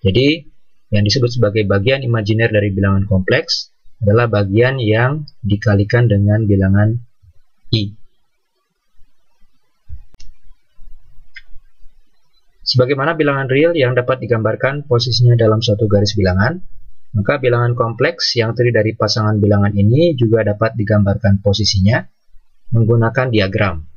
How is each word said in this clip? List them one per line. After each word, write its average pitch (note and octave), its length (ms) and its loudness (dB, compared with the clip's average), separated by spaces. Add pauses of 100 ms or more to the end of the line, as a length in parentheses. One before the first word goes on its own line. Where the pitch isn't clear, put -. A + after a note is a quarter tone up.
Jadi, C3 400 2 (480)
yang G#2 160 2
disebut A#2+ 320 0
sebagai G#2 240 0
bagian G2+ 400 0
imajiner A2 480 0
dari G#2 240 0
bilangan G2 320 0
kompleks G2 640 -2 (320)
adalah A2 240 2
bagian G#2 520 0
yang B2 440 0 (160)
dikalikan G#2 720 2
dengan G#2 320 2
bilangan G2+ 560 2 (720)
I. G#2 240 -2 (4000)
Sebagaimana C3+ 480 0
bilangan C#3 320 0
real C#3+ 260 2
yang B2+ 220 0
dapat B2+ 240 0
digambarkan A2+ 640 -2
posisinya A#2+ 540 2
dalam G#2+ 240 2
suatu G#2 260 0
garis G2+ 240 2
bilangan, G2+ 480 0 (480)
maka C3+ 320 -2
bilangan A#2+ 320 2
kompleks A#2+ 640 -4
yang A2+ 160 0
terdiri A#2 320 2
dari A2 80 0
pasangan G#2+ 480 0
bilangan G2+ 320 2
ini B2+ 400 2
juga A2+ 320 0
dapat A2 320 -2
digambarkan G2+ 640 2
posisinya G2+ 640 0 (640)
menggunakan A#2 640 2
diagram. G2 480 0 (160)